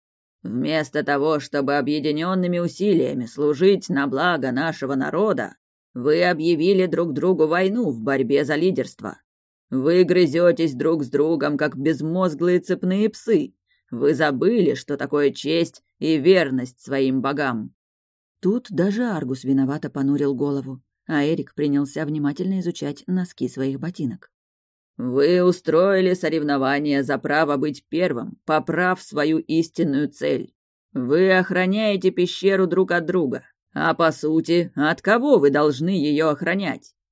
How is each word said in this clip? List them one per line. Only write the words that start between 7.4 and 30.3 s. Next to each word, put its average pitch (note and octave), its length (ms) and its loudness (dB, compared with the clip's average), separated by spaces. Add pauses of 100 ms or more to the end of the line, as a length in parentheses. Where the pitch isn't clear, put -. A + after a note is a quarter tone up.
войну F#3+ 440 0
в A#2 100 -6
борьбе C3+ 440 2
за D3 100 -2
лидерство. C#3 640 -2 (520)
Вы D#3 340 4
грызётесь E3 720 2
друг D3+ 280 0
с B2 80 -8
другом, D3 480 0
как D3 180 -2
безмозглые E3 840 0
цепные F#3 500 0
псы. G3 440 0 (360)
Вы C#3 240 2
забыли, D3+ 600 2
что C#3+ 220 -8
такое C#3+ 360 0
честь E3 500 -4 (160)
и D#3+ 200 0
верность C3+ 600 2
своим C3+ 400 0
богам». C3 540 -4 (640)
Тут A3+ 300 0
даже G3+ 340 0
Аргус C#3 380 -4
виновато C3+ 480 0
понурил C#3 440 0
голову, C3+ 460 -4 (280)
а C#3+ 160 0
Эрик D#3 300 -2
принялся C#3+ 500 -2
внимательно D3+ 560 -2
изучать D#3 460 -6
носки F3+ 420 -4
своих C3+ 320 -4
ботинок. C#3 500 -8 (680)
«Вы C#3+ 460 2
устроили F3+ 720 2
соревнование C#3+ 880 0
за C3 160 -2
право D3+ 380 0
быть C#3+ 320 -4
первым, E3+ 560 -4
поправ E3+ 580 0
свою D3+ 360 0
истинную D#3 680 0
цель. C#3 460 -4 (380)